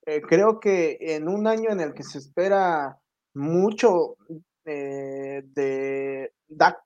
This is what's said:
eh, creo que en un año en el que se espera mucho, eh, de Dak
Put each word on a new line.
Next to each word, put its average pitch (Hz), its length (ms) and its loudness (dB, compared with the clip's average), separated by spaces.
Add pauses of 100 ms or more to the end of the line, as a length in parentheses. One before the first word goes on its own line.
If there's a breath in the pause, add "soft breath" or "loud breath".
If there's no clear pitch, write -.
eh, 151 160 -4
creo 208 380 4
que 175 400 2
en 156 280 -4
un 208 200 -2
año 220 220 0
en 196 100 -2
el 147 140 -4
que 147 100 -14
se 143 140 -14
espera 175 760 0 (380)
mucho, 175 840 2 (480)
eh, 139 760 -8 (120)
de 135 800 -4 (160)
Dak 165 380 4